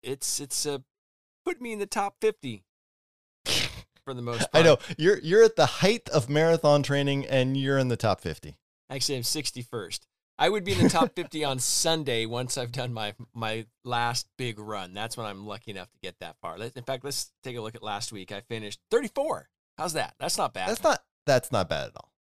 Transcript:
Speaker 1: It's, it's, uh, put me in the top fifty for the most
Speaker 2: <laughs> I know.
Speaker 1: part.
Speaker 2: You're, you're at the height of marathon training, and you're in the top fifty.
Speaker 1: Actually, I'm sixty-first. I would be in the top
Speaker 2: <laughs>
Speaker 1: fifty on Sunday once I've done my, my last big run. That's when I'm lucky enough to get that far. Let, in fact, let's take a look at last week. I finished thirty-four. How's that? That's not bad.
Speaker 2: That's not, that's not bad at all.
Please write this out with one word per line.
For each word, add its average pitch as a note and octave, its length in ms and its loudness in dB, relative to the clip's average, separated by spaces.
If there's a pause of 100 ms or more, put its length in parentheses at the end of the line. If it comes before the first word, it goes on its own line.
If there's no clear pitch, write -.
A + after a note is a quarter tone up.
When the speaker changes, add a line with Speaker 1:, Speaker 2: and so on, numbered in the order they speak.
Speaker 1:
It's, - 380 -4
it's, - 260 -4
uh, C#3+ 140 -2 (640)
put E4 160 -6
me A#3+ 100 -8
in G#3+ 80 -6
the G3+ 80 -4
top G3+ 340 -2
fifty C3 420 -2 (1400)
for C3+ 80 -10
the B2 80 -10
most A#2+ 280 -2
Speaker 2:
<laughs> - 40 -16
I D#3+ 80 8
know. D#3+ 140 10
Speaker 1:
part. - 240 -8
Speaker 2:
You're, F#3 200 6
you're G3 240 6
at A3 120 6
the D#3 100 6
height G#3 440 2
of B2+ 200 2
marathon D3+ 540 6
training, C#3 420 0
and C3 320 2
you're C#3 220 2
in B2+ 80 2
the A#2+ 100 0
top G2+ 240 2
fifty. D#2 360 -8 (320)
Speaker 1:
Actually, C#3 280 -2
I'm B2 60 -6
sixty-first. A#2+ 840 -6 (320)
I D#3 120 4
would G#3 140 0
be F#3+ 100 -2
in - 100 4
the - 60 8
top E3 220 2
Speaker 2:
<laughs> - 40 -14
Speaker 1:
fifty D#3+ 280 -6
on C3+ 140 0
Sunday C3 720 0
once B2 300 -4
I've A#2+ 140 -6
done B2 220 -6
my, G#2 220 -6 (180)
my A2 320 -4 (180)
last A#2+ 440 -2 (100)
big A#2 220 -6
run. G2+ 340 -10
That's A2 240 -8
when A#2 80 -8
I'm G2+ 220 -10
lucky G2+ 240 -12
enough F#2 200 -14
to - 120 -20
get F#2 160 -12
that E2 200 -14
far. E2 180 -10
Let, A2+ 180 -12
in A#2+ 80 -14
fact, C3 200 -8
let's - 280 -8 (100)
take B2 160 -10
a A#2 40 -8
look A2 120 -10
at G#2+ 80 -16
last G#2 300 -6
week. F#2+ 200 -12
I G2+ 100 -10
finished G#2+ 380 -10 (120)
thirty-four. C#4 580 -2 (280)
How's D#3+ 160 -4
that? C3 260 -4
That's D#3+ 180 -4
not C#3 160 -2
bad. F#2 160 -4
Speaker 2:
That's A3+ 140 -4
not, D4 160 4 (260)
that's C3 260 4
not F#2+ 160 0
bad C#2+ 200 -4
at - 80 -18
all. - 160 -20 (120)